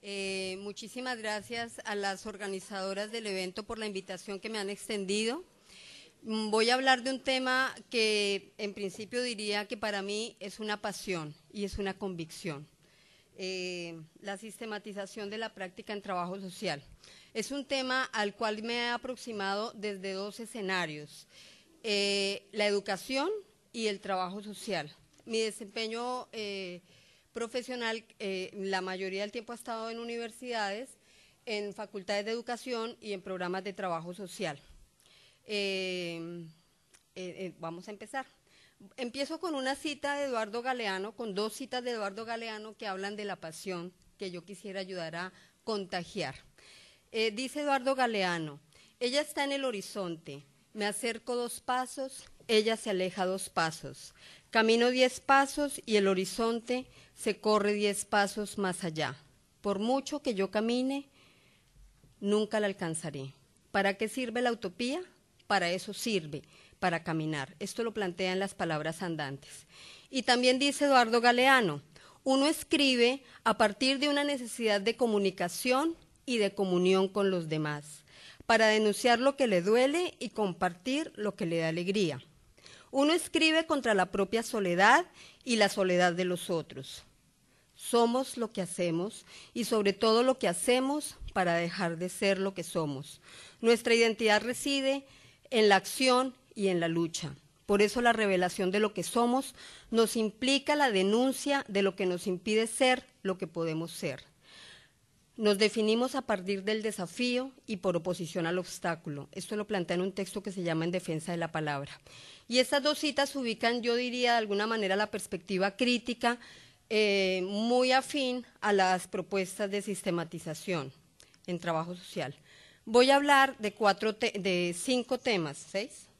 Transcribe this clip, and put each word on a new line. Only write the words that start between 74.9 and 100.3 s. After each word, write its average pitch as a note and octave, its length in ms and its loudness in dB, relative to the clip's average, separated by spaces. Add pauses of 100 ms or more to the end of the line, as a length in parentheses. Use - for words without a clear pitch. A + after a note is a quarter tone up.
comunicación A3+ 1000 0 (300)
y B3 100 0
de G3 180 2
comunión F#3+ 540 4
con G3 220 2
los E3+ 180 -2
demás, D3+ 560 -4 (420)
para A3+ 220 6
denunciar G#3+ 500 4
lo C4+ 180 4
que C4 120 4
le F3+ 140 4
duele C4+ 580 4
y A#3+ 80 -6
compartir G#3 880 -2
lo G#3 180 -2
que G3 120 -4
le E3 120 0
da D#3+ 100 2
alegría. F3 540 0 (680)
Uno C#4+ 220 4
escribe D#4+ 540 2
contra B3 260 2
la F#3 200 4
propia G3+ 320 0
soledad G#3 600 6 (380)
y A#3+ 140 2
la G3+ 120 6
soledad F3+ 440 4
de F3 120 0
los F3+ 240 -2
otros. - 540 -6 (720)
Somos A#3 640 2
lo A#3 160 -4
que F#3+ 100 -4
hacemos F3 640 -4 (260)
y A#3 120 -4
sobre G3+ 300 2
todo A3+ 280 6
lo C4 160 4
que A3 80 0
hacemos B3+ 720 0 (160)
para F3 240 2
dejar E3+ 420 -2
de F3+ 100 -4
ser G3 300 2
lo F#3+ 160 -2
que F3+ 80 -8
somos. D3 580 -4 (400)
Nuestra A#3 340 4
identidad A3 480 4
reside C4+ 640 0 (460)
en G#3+ 180 6
la G3+ 60 10
acción B3+ 640 4 (180)
y G3 140 0
en F3+ 100 2
la E3+ 80 2
lucha. E3 480 -2 (320)
Por G3+ 160 4
eso G#3+ 180 2
la A#3+ 120 6
revelación F#3 580 2
de G3 80 0
lo G#3+ 160 0
que F3 80 -4
somos A#3+ 540 0 (340)
nos A3+ 240 4
implica C4+ 640 2